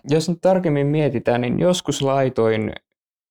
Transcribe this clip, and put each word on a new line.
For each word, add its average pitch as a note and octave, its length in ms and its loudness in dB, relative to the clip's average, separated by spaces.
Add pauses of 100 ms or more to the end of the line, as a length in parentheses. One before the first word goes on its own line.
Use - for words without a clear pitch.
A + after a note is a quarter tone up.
Jos D#3+ 200 0
nyt E3+ 120 -4
tarkemmin F3 460 2
mietitään, C3 540 0
niin A#2+ 180 -2
joskus E3+ 420 0
laitoin B2 680 0 (600)